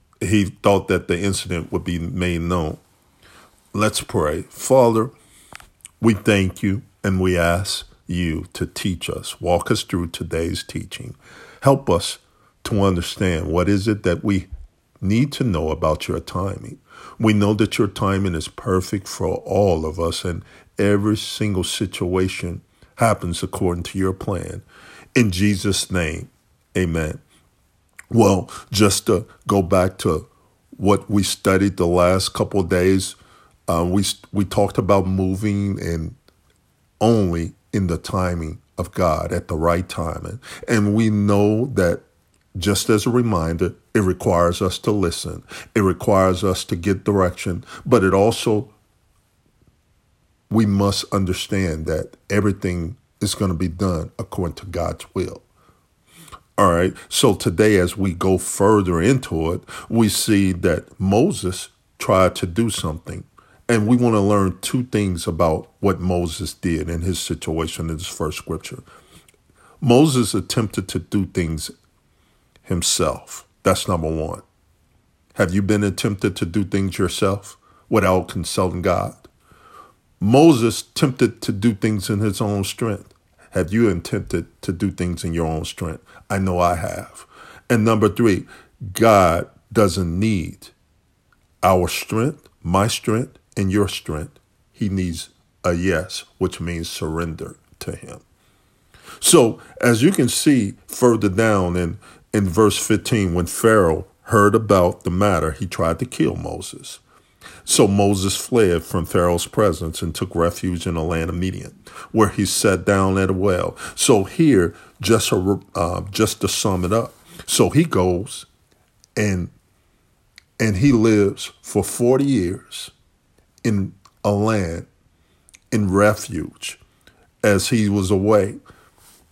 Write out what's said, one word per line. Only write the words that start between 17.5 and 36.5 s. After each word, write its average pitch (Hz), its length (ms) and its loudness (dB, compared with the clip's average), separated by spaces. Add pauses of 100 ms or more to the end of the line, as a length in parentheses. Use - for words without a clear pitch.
that 104 240 0
your 107 100 2
timing 98 460 -2
is 76 120 -6
perfect 95 640 -4
for - 280 -4
all 90 500 0
of 87 120 -8
us, 82 240 -4
and 85 220 -6 (340)
every 101 380 2
single 98 480 -4
situation 92 960 -4 (360)
happens 101 460 -2
according 87 420 -4
to - 140 -10
your 95 140 0
plan. 90 500 -8 (500)
In 110 200 2
Jesus' 98 580 -2
name, 82 400 -4 (480)
amen. 82 420 -2 (880)
Well, 101 380 4 (220)
just 101 360 2
to 92 200 0 (220)
go 101 120 2
back 92 380 0
to 80 300 -4 (480)
what 98 340 0
we 101 140 2
studied 98 520 0
the 87 120 0
last 90 440 2
couple 101 280 -2
of 87 80 -2
days, 92 480 2 (500)
uh, 85 180 0
we, 98 200 0 (260)
we 101 140 -2
talked 101 340 0
about 98 300 2
moving 98 720 -2
and 82 340 -6 (840)